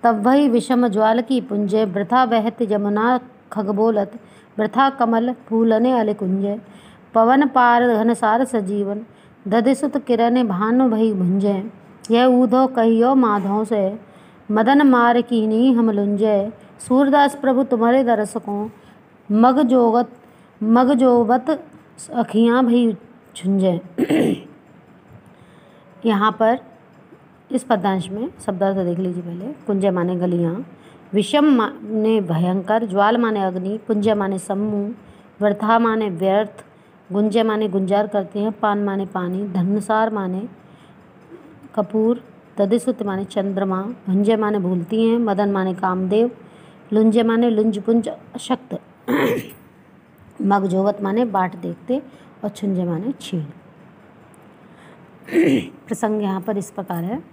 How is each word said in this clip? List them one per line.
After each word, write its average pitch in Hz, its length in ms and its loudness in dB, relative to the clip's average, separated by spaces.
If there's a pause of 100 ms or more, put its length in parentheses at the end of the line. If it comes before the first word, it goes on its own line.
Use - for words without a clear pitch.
तब 226 240 2
वही 277 220 4
विषम 240 380 0
ज्वाल 220 340 2
की 247 200 -2
पुंजय, 214 440 -2
वृथा 202 400 0
बहत 226 380 -2
जमुना 214 560 0 (320)
खग 202 180 -4
बोलत, 208 500 -2 (400)
वृथा 226 300 0
कमल 240 440 -2
फूलने 226 580 2
अल 214 220 0
कुंजय, 202 480 -4 (520)
पवन 254 340 4
पार 240 400 4
घनसार 226 580 2
सजीवन, 202 560 -4 (460)
दधिसुत 247 500 0
किरण 240 500 0
भानु 226 420 0
भई 220 240 0
भुंजय, 190 500 0 (480)
यह 240 140 4
ऊधो 254 420 4
कहियो 233 480 2
माधव 208 500 0
से, 214 340 -2 (520)
मदन 269 360 4
मार 240 340 4
कीनी 233 520 2
हम 226 180 2
लुंजय।" 202 600 0 (280)
सूरदास 277 560 2
प्रभु 262 280 0
तुम्हारे 247 400 2
दरस 214 340 -2
को 208 340 -8 (600)
मग 247 300 4
जोगत, 240 480 2 (540)
मग 240 300 4
जोबत 247 720 2 (460)
अखियाँ 233 520 2
भई 233 320 2 (400)
झुंजय। 185 420 0 (200)
<clears throat> - 360 0 (1700)
यहाँ 214 260 2
पर 226 280 0 (920)
इस 254 120 -2
पद्यांश 190 460 -2
में 220 200 -8 (160)
शब्दार्थ 196 320 -2
देख 175 220 -2
लीजिए 180 240 -6
पहले। 175 220 -12
कुंजय 202 460 -2
माने 180 240 -2
गलियाँ, 175 500 -2 (480)
विषम 285 320 0
माने 220 760 0
भयंकर, 185 640 -2
ज्वाल 202 320 0
माने 220 260 -2
अग्नि, 190 340 -4
पुंजय 214 360 0
माने 196 260 -2
समूह, 208 520 -4 (500)
वृथा 208 380 2
माने 220 300 0
व्यर्थ, 190 560 -2 (460)
गुंजय 214 320 0
माने 214 240 -2
गुंजार 196 400 0
करते 202 320 -6
हैं, 214 120 -2
पान 208 320 -2
माने 196 220 -4
पानी, 185 420 -6
धनसार 208 680 -2
माने 196 360 -6 (1300)
कपूर, 220 480 -2 (340)
दधिसुत 226 460 0
माने 196 200 -6
चंद्रमा, 190 580 -4
भुंजय 202 540 0
माने 214 240 -2
भूलती 185 500 -2
हैं, 233 80 2
मदन 202 320 0
माने 190 240 -2
कामदेव, 185 580 0 (600)
लुंजय 220 300 4
माने 226 260 2
लुंज 214 320 0
पुंज 226 260 0
अशक्त, - 720 -8 (300)
<clears throat> 277 300 0 (1040)
मगजोवत 196 600 0
माने 208 240 -2
बाट 190 300 -4
देखते 180 460 -8 (420)
और 208 60 -6
छुंजय 190 360 -4
माने 175 360 -4
छीण। 170 200 -6
<clears throat> - 2500 -6
प्रसंग 214 340 -4
यहाँ 190 200 -4
पर 202 160 -4
इस - 140 -8
प्रकार 180 320 -8
है। 240 300 -8